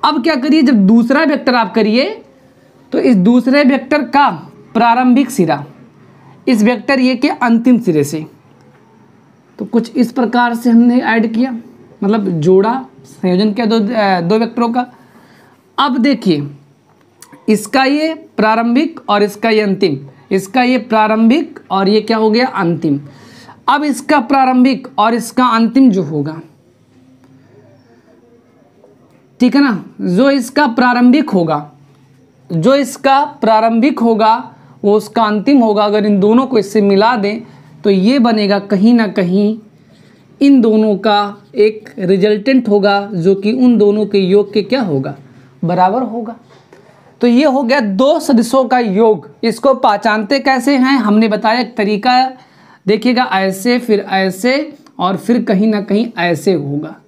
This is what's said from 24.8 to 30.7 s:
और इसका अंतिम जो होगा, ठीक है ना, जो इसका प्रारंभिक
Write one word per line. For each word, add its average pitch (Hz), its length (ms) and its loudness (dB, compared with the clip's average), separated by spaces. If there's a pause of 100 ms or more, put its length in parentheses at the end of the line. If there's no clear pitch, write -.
और 220 160 2
इसका 240 320 -2
अंतिम 233 440 2
जो 185 120 0
होगा, 156 380 -6 (3000)
ठीक 247 140 0
है 285 80 2
ना, 220 220 -2 (160)
जो 196 300 2
इसका 277 360 0
प्रारंभिक 247 640 2